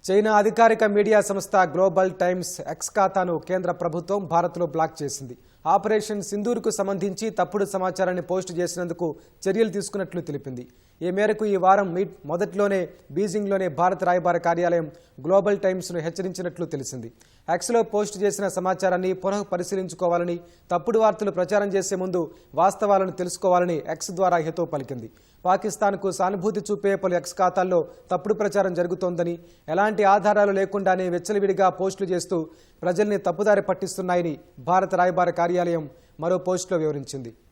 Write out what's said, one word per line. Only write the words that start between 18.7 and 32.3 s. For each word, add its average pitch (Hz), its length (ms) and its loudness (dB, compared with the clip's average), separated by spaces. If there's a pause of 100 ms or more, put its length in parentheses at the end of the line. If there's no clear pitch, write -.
పునః 202 180 -2 (100)
పరిశీలించుకోవాలని, 175 840 -2 (360)
తప్పుడు 190 320 0
వార్తలు 214 340 2
ప్రచారం 202 380 0
చేసే 190 280 -2
ముందు 180 180 -2 (340)
వాస్తవాలను 190 680 2
తెలుసుకోవాలని 180 560 2 (160)
ఎక్స్ - 260 -8
ద్వారా 180 280 4
హితవు 165 260 -4
పలికింది. 127 360 -8 (360)
పాకిస్తాన్కు 196 720 0
సానుభూతి 196 500 -2
చూపే 202 280 0
పలు 185 240 -2
ఎక్స్ - 200 -12
ఖాతాల్లో 180 400 2 (320)
తప్పుడు 190 300 0
ప్రచారం 196 380 0
జరుగుతోందని, 175 540 -2 (400)
ఎలాంటి 202 300 2 (120)
ఆధారాలు 202 440 4
లేకుండానే 190 560 0
వెచ్చలవిడిగా 190 540 2 (100)
పోస్టులు 190 340 -2
చేస్తూ 175 240 -2 (440)